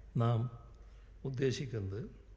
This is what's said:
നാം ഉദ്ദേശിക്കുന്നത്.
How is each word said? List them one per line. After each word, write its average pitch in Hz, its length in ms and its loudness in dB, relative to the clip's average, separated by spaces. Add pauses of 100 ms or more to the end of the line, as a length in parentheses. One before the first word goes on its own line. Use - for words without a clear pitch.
(220)
നാം 117 160 6 (880)
ഉദ്ദേശിക്കുന്നത്. 120 720 0 (360)